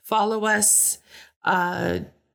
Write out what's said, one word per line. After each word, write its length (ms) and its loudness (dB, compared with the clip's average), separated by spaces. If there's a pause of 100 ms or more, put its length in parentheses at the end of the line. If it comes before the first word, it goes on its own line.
Follow 440 -2
us, 520 2 (460)
uh, 540 0 (360)